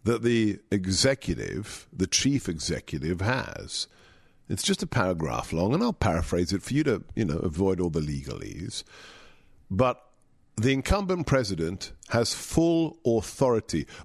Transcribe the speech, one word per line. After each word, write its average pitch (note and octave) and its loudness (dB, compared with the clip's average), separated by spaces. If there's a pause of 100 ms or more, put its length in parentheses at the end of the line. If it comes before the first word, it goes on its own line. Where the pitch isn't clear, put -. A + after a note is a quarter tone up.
that A2+ 2
the A2+ 4 (120)
executive, - 0
the F#2 0
chief C3+ 2
executive, D#2+ -4
has. A2 -4 (600)
It's - -4
just G3 0
a - -6
paragraph E2 0
long, F2+ 2
and F#3+ 2
I'll A#3+ 0
paraphrase F2 0
it F#2+ -2
for - -6
you D3+ 2
to, A#2 0 (140)
you A2+ 0
know, D#2+ 0
avoid F2+ 0
all F2+ 0
the D#2+ -2
legalese. C#2 -8 (840)
But B2 2 (540)
the A#2+ 2
incumbent F3+ 0
president G2 0 (200)
has A#2 2
full E3 2
authority A2+ 2 (160)